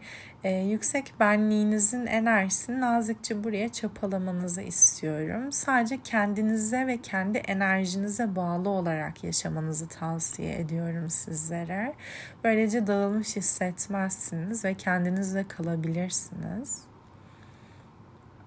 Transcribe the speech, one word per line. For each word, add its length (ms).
e, 80
yüksek 680
benliğinizin 840
enerjisini 760
nazikçe 600
buraya 280
çapalamanızı 920
istiyorum. 880
Sadece 500
kendinize 840
ve 140
kendi 360
enerjinize 1000
bağlı 340
olarak 540
yaşamanızı 640
tavsiye 720
ediyorum 500
sizlere. 840
Böylece 440
dağılmış 480
hissetmezsiniz 1300
ve 80
kendinizle 720
kalabilirsiniz. 1300